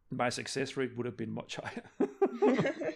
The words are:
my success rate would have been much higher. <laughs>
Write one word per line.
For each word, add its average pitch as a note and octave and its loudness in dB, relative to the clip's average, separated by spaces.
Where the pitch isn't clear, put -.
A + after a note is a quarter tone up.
my B2 2
success C3 -2
rate B2 -2
would A#2 -4
have A#2+ -6
been A2 -4
much - -8
higher. - -8
<laughs> G4 4